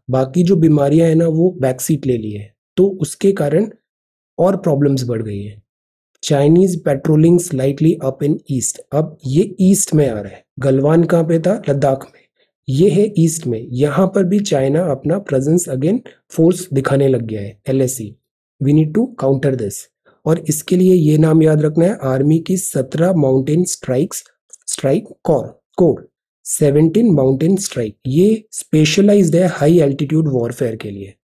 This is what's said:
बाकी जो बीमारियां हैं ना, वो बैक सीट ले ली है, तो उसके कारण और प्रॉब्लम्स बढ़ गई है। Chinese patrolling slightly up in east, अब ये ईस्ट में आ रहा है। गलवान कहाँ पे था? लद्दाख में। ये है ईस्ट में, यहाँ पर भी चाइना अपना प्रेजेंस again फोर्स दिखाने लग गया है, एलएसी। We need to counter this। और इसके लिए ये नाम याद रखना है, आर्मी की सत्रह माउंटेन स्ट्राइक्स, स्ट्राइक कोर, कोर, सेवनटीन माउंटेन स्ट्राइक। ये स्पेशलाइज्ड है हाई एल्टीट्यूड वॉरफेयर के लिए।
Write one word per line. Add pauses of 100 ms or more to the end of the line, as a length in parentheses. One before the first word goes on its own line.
बाकी
जो
बीमारियां
हैं
ना,
वो
बैक
सीट
ले
ली
है, (220)
तो
उसके
कारण (680)
और
प्रॉब्लम्स
बढ़
गई
है। (600)
Chinese (140)
patrolling
slightly (120)
up
in (160)
east, (140)
अब
ये
ईस्ट
में
आ
रहा
है। (140)
गलवान
कहाँ
पे
था?
लद्दाख
में। (480)
ये
है
ईस्ट
में,
यहाँ
पर
भी
चाइना
अपना
प्रेजेंस
again (300)
फोर्स
दिखाने
लग
गया
है, (100)
एलएसी। (480)
We
need
to (180)
counter
this। (500)
और
इसके
लिए
ये
नाम
याद
रखना
है,
आर्मी
की
सत्रह
माउंटेन
स्ट्राइक्स, (440)
स्ट्राइक (180)
कोर, (140)
कोर, (340)
सेवनटीन
माउंटेन
स्ट्राइक। (100)
ये
स्पेशलाइज्ड
है
हाई
एल्टीट्यूड
वॉरफेयर
के
लिए। (140)